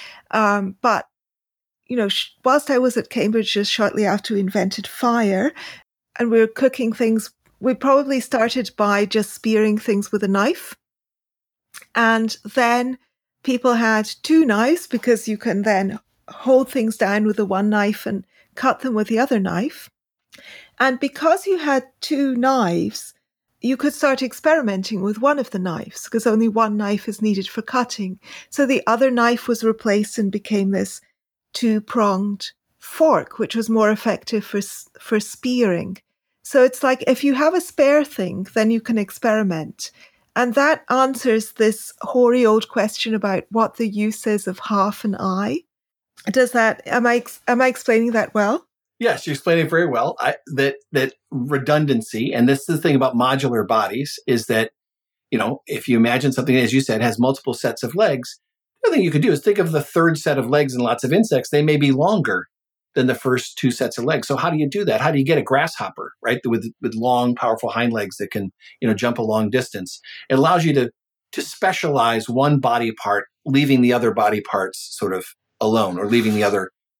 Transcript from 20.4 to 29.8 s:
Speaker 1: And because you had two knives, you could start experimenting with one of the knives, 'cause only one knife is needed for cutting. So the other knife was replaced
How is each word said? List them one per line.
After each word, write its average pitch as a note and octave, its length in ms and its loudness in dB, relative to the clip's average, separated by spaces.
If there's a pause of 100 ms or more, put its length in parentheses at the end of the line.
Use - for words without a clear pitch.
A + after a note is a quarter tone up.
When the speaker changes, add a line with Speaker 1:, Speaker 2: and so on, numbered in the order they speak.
Speaker 1:
And B3+ 180 2
because D#4+ 480 0
you F#4+ 120 0
had C#4 260 0 (160)
two C#4 340 -2
knives, A3+ 800 0 (460)
you B3+ 160 0
could C#4+ 180 -2
start C4+ 280 0
experimenting A3 800 -2
with G#3 180 -4
one C#4+ 180 2
of B3+ 120 -6
the G3 80 -6
knives, - 500 -8
'cause A3+ 180 -2
only A3 220 2
one G#3+ 280 0
knife G#3 320 -2
is G#3+ 140 -6
needed G3 260 0
for A3 140 -8
cutting. A3 560 -4 (320)
So C#4+ 160 0
the B3+ 200 0
other A#3+ 240 2
knife A#3+ 360 0
was A3+ 180 -2
replaced G#3+ 540 0